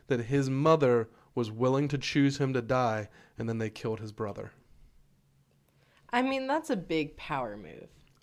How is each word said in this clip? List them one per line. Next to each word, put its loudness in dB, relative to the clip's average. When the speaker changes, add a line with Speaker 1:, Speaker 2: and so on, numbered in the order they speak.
Speaker 1:
that 0
his 0
mother 4
was -2
willing 2
to -2
choose 2
him 0
to 2
die, 0
and -4
then -2
they -2
killed -6
his -10
brother. -8
Speaker 2:
I 2
mean, 0
that's -2
a 2
big -2
power -6
move. -16